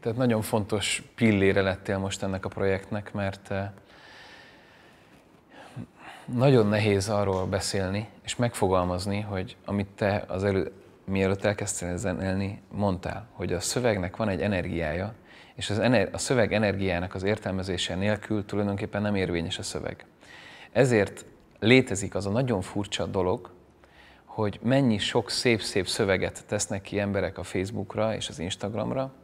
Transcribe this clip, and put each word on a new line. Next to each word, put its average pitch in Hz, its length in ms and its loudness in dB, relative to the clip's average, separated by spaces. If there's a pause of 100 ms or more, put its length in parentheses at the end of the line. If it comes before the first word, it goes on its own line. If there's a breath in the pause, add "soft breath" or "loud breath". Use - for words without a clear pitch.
tehát 117 160 -4
nagyon 120 240 4
fontos 104 600 -2 (120)
pillére 98 460 6
lettél 95 360 0
most 98 260 -4
ennek 95 220 -4
a 98 40 -4
projektnek, 98 640 -2
mert, 98 380 -6
eh, 98 180 -4 (2500 loud breath)
nagyon 123 420 6
nehéz 104 420 4
arról 98 360 2
beszélni 98 640 -2 (160)
és - 120 -8
megfogalmazni, 95 840 0
hogy 101 460 -6
amit 98 220 -2
te 101 400 0
az 95 160 -2
elő-, 98 280 2 (340)
mielőtt 95 380 0
elkezdtél 98 540 -2
zenélni, 95 640 -2 (100)
mondtál, 101 600 -4
hogy 87 220 -6
a 87 60 -2
szövegnek 101 560 0
van 110 140 -2
egy 92 120 -2
energiája, 90 720 -2 (420 loud breath)
és - 140 -10
az 104 100 0
ener-, 107 340 4
a - 40 -6
szöveg 110 360 2
energiájának 95 600 0
az 92 80 -6
értelmezése 95 720 -2
nélkül 104 500 -2
tulajdonképpen 101 560 -2
nem 104 140 0
érvényes 87 420 -2
a - 60 -10
szöveg. - 420 -8 (680 loud breath)
Ezért 117 540 4 (340)
létezik 104 560 4
az 95 100 -4
a 101 40 -2
nagyon 113 320 0
furcsa - 440 -4
dolog, 95 460 -2 (840 loud breath)
hogy 104 300 -4
mennyi 123 340 4
sok - 320 -2
szép-szép 107 580 2
szöveget 95 600 0
tesznek 104 340 -4
ki - 180 -4
emberek 98 380 -2
a 82 60 -8
Facebookra 104 720 -2
és - 140 -6
az 104 100 -12
Instagramra 117 720 -4 (120)